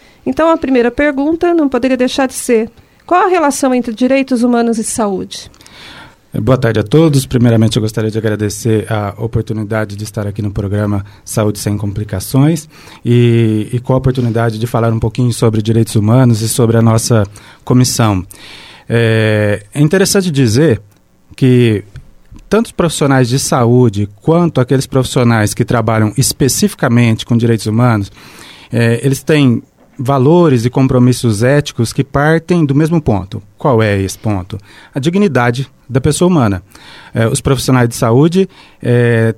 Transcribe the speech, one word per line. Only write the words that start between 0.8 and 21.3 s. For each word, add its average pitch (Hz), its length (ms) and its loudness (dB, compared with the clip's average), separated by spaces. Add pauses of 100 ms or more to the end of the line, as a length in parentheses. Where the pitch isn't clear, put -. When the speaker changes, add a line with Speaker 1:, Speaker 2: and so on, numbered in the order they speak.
Speaker 1:
pergunta 294 640 -2
não 311 160 2
poderia 254 280 -2
deixar 254 320 -2
de - 60 -16
ser: 220 360 -2 (340)
qual 370 220 2
a - 20 0
relação 285 460 0
entre 247 180 -2
direitos 254 520 0
humanos 233 340 0
e 220 60 -4
saúde? 196 680 -6 (840)
Speaker 2:
Boa 117 240 0
tarde 113 220 0
a 104 60 0
todos. 147 420 2
Primeiramente, 113 500 2
eu 107 60 0
gostaria 107 300 -4
de 110 60 -6
agradecer 107 760 -2
a 104 260 -4
oportunidade 107 760 -6
de 104 80 -10
estar 104 240 -8
aqui 98 120 -8
no 104 120 -6
programa 101 520 -4 (200)
Saúde 104 340 -2
Sem 104 180 -4
Complicações 104 920 -2 (360)
e, 117 680 2
e 120 80 -4
com 131 120 -4
a 131 40 2
oportunidade 120 600 -2
de 113 120 -4
falar 117 240 0
um 113 80 -2
pouquinho 120 320 -2
sobre 110 280 0
direitos 113 360 0
humanos 113 460 2
e 110 60 -2
sobre 113 280 0
a 113 60 2
nossa 113 440 2 (380)
comissão. 117 600 0 (640)
É, 107 760 0 (100)
é 143 60 0
interessante 185 500 2
dizer 139 500 2 (540)